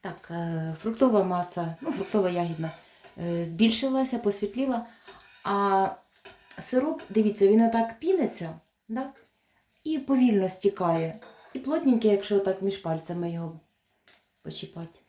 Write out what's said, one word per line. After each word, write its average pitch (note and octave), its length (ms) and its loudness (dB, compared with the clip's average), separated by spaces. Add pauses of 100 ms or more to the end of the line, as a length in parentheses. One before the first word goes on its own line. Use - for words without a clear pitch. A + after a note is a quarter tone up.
Так, - 300 -14
е, E3 520 -4
фруктова A3+ 420 2
маса, F3 560 -4
ну, C#4+ 120 -6
фруктова F#3+ 380 0
ягідна, E3 400 -2 (540)
е, E3+ 200 -2
збільшилася, A#3 760 0
посвітліла. A3+ 680 -4 (580)
А G3 440 2 (680)
сироп, C#4 500 -2
дивіться, G3+ 400 4
він A3 140 8
отак A3+ 360 0
піниться, B3+ 560 -2 (340)
да? C4 220 -6 (760)
І D#4 140 -2
повільно B3 500 4
стікає. E3+ 720 0 (340)
І C4 40 -8
плотненький, B3+ 520 2
якщо G3+ 260 2
отак F#3+ 260 0
між G3 140 -2
пальцями E3+ 540 -4
його E3 300 -8 (840)
почіпати. E3 560 -14 (100)